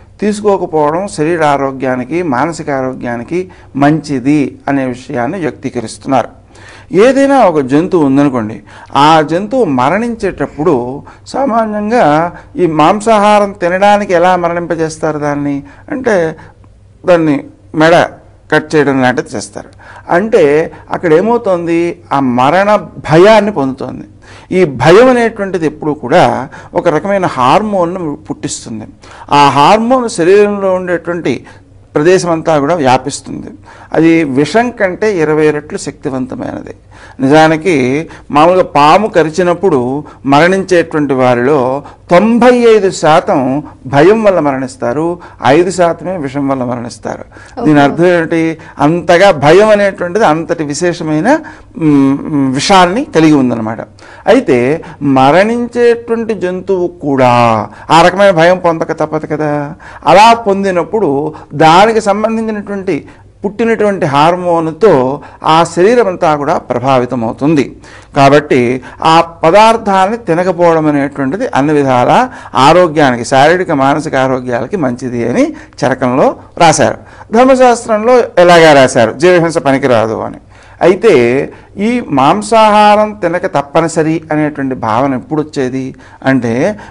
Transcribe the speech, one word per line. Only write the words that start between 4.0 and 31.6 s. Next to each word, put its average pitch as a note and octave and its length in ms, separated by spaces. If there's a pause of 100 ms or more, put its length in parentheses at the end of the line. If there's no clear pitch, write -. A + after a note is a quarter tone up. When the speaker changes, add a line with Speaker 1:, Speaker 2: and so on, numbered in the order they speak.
Speaker 1:
అనే C3+ 180
విషయాన్ని B2+ 520
వ్యక్తీకరిస్తున్నారు. B2 920 (640)
ఏదైనా C4+ 520
ఒక D#3+ 160
జంతువు D3+ 440
ఉందనుకోండి, C3+ 580 (340)
ఆ D#3 240
జంతువు G3+ 440
మరణించేటప్పుడు D3+ 1400 (240)
సామాన్యంగా G#3+ 1040 (240)
ఈ F3+ 100
మాంసాహారం G3+ 880
తినడానికి G3 600
ఎలా F3+ 240
మరణింపజేస్తారు E3 840
దాన్ని C#3+ 440 (280)
అంటే, F#3+ 460 (680)
దాన్ని D#3+ 380 (300)
మెడ D#3+ 320 (460)
కట్ D#3 220
చేయడం C3+ 280
లాంటిది B2+ 340
చేస్తారు. - 320 (420)
అంటే E3+ 640 (180)
అక్కడ E3 220
ఏమవుతోంది? F3 920 (100)
ఆ C#3 80
మరణ C#3+ 560 (340)
భయాన్ని G3+ 420
పొందుతోంది. C3 520 (480)
ఈ F3+ 120
భయం D#3+ 440
అనేటువంటిది G3+ 580
ఎప్పుడూ D3+ 280
కూడా B2+ 540 (260)
ఒక F3 140
రకమైన F3 380
హార్మోన్ను E3+ 920 (120)
పుట్టిస్తుంది. A#2 540 (460)
ఆ C#3+ 180
హార్మోన్ A3+ 600
శరీరంలో G3 640
ఉండేటువంటి E3+ 720 (480)